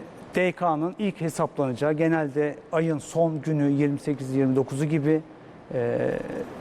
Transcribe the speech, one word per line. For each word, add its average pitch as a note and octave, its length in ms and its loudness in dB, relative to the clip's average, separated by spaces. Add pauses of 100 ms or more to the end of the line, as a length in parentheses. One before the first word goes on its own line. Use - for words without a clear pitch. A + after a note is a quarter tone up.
(340)
D F3+ 180 2
K'nın E3 460 0
ilk G#3 220 -2
hesaplanacağı, D3 720 0
genelde D3+ 600 2 (180)
ayın D#3+ 260 2
son D#3+ 440 0
günü D3 280 2
yirmi C#3+ 280 2
sekiz C3+ 360 -4
yirmi C3 220 4
dokuzu C3+ 280 0
gibi, D#3 360 2 (540)
e, A#2+ 360 0 (500)